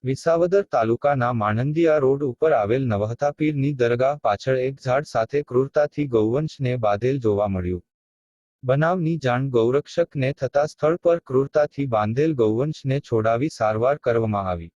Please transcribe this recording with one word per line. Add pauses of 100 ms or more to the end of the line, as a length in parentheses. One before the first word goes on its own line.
વિસાવદર
તાલુકાના
માણંદિયા
રોડ
ઉપર
આવેલ
નવહતા
પીરની
દરગાહ
પાછળ
એક
ઝાડ
સાથે
ક્રૂરતાથી
ગૌવંશને
બાંધેલ
જોવા
મળ્યું. (760)
બનાવની
જાણ
ગૌરક્ષકને
થતા
સ્થળ
પર
ક્રૂરતાથી
બાંધેલ
ગૌવંશને
છોડાવી
સારવાર
કરવામાં
આવી.